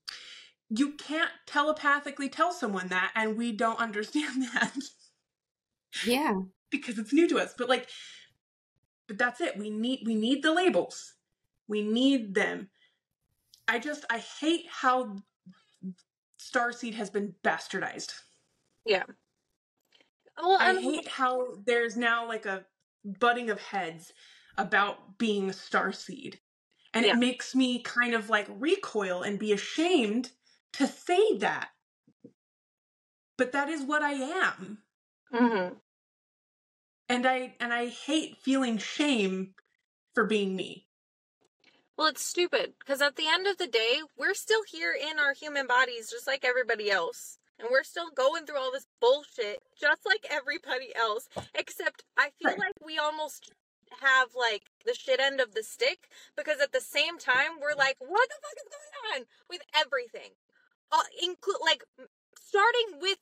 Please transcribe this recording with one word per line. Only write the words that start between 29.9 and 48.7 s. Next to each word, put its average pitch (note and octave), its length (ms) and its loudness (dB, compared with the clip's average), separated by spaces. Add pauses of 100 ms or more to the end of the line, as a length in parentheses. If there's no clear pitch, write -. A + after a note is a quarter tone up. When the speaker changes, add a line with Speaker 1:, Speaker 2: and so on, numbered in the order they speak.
Speaker 1:
to C4+ 140 0
say F#4 500 2
that. E3 320 -2 (1700)
But B3+ 140 0
that C#4 180 -2
is D#4 140 -6
what D4+ 180 0
I C#4+ 120 0
am. B3+ 640 -4 (520)
Speaker 3:
Mm-hmm. A3+ 440 0 (1300)
Speaker 1:
And B3 180 0
I, B3+ 320 0
and A#3 140 -4
I A#3+ 140 -2
hate C#4 500 -4
feeling C4 400 2
shame F#3+ 760 0 (600)
for A3+ 120 2
being G3 300 0
me. - 320 -10 (1080)
Speaker 3:
Well, D4+ 100 2
it's D4 180 -2
stupid, D#4+ 480 0 (100)
'cause C#4 200 -4
at C#4+ 140 2
the D#4 100 -2
end E4+ 180 2
of G4 120 0
the F4 100 -4
day, A#3 340 2 (160)
we're D#4 160 0
still A4 300 2
here D#4+ 300 -4
in D#4 260 -2
our C#4+ 140 2
human C#4+ 340 -4
bodies, B3 420 2
just - 160 -12
like C4+ 180 -2
everybody A3+ 460 0
else. F3 480 -2 (220)
And A3+ 100 -8
we're C4 140 4
still E4+ 260 -10
going D4 380 0
through D4 100 -6
all C4 140 -2